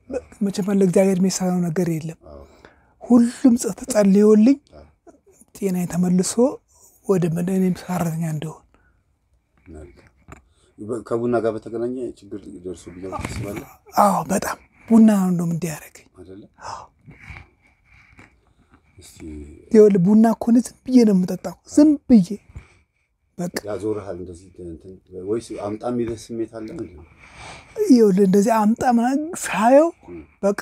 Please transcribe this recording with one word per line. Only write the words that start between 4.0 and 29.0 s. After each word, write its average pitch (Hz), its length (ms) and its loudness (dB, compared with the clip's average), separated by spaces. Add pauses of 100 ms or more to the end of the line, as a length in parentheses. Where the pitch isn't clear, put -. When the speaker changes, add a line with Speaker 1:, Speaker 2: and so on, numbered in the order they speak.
Speaker 2:
አዎ። 73 140 -20 (680)
Speaker 1:
ጤናዬ 180 320 -4
ተመልሶ 180 480 -2 (720)
ወደ 190 240 0
መደ-፣ 175 240 -4
እኔም 185 240 0
ሰራተኛ 170 500 -6
እንደሆን። 156 320 -10 (1080)
Speaker 2:
መልካም። - 440 -20 (680)
በ-፣ 110 240 -10
ከቡና 120 360 -4
ጋር 110 140 -2
በተገናኘ 113 440 -8 (160)
ችግር 101 280 -18 (200)
ደርሶብኛል 90 540 -16
ታስባለህ? - 540 -12 (260)
Speaker 1:
አዎ፣ 202 300 2
በጣም - 340 -6 (300)
ቡና 226 260 6
ነው 190 140 0
እንደውም 170 240 -4
እንዲህ 165 180 -6
ያደረገኝ። - 440 -18
Speaker 2:
አይደለ? 95 280 -20 (200)
Speaker 1:
አዎ። - 200 -16 (2250)
Speaker 2:
እስቲ - 220 -20 (480)
Speaker 1:
ይኸውልህ፣ 208 340 6
ቡና 214 300 4
እኮ - 160 -6
እኔ 233 140 4
ዝም - 200 -8
ብዬ 254 200 -2
ነው 214 140 4
የምጠጣው። 185 400 -4 (140)
ዝም 311 220 6 (120)
ብዬ 208 260 4 (1120)
በቃ። 175 260 -10
Speaker 2:
ያዞርሃል 101 520 -8
እንደዚህ 90 320 -16 (120)
እንትን 90 320 -16 (320)
ወይስ 110 220 -4 (120)
አምጣ 104 260 -10
የሚልህ 117 360 -6
ስሜት 113 320 -10
አለ? 110 140 -14
ምንድን 110 260 -14
ነው? 78 140 -20 (760)
Speaker 1:
ይኸውልህ፣ 220 420 4
እንደዚህ 202 300 2
አምጣ 214 280 0 (100)
ምናምን 247 300 0 (160)